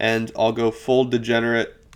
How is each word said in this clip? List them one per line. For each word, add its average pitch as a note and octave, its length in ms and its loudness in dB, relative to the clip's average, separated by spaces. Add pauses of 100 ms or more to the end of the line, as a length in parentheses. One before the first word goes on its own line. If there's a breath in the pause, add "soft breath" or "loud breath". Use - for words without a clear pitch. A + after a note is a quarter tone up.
And A2+ 360 -2
I'll A2+ 160 2
go A2+ 180 0
full B2+ 320 0
degenerate A#2 720 -2 (200)